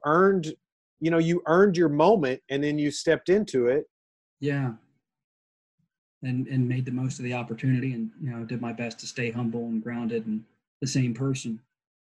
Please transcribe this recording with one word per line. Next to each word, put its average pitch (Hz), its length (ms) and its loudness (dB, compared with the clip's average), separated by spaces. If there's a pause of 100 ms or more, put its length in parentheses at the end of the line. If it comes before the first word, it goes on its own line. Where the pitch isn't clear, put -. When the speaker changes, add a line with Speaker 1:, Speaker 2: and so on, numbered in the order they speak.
Speaker 1:
earned, 170 520 4 (440)
you 160 100 0
know, 165 80 4
you 165 280 2
earned 180 300 6
your 170 120 4
moment, 147 640 4
and 139 120 0
then 147 160 0
you 147 120 0
stepped - 380 0
into 170 400 2
it. 139 200 0 (520)
Speaker 2:
Yeah. 139 340 -2 (1500)
And, 127 260 -2
and 127 200 0
made 127 180 -2
the 127 40 -8
most 131 300 -4
of 127 40 -10
the 123 100 -4
opportunity 123 580 -2
and, 113 180 -6 (100)
you 147 100 -6
know, 117 140 -8
did 113 160 -8
my 117 120 -6
best 113 280 -8
to - 60 -14
stay 117 240 -6
humble 117 360 -4
and 113 160 -4
grounded 117 440 -4
and 107 180 -4 (360)
the 143 80 -4
same 127 260 0
person. 127 460 -4 (460)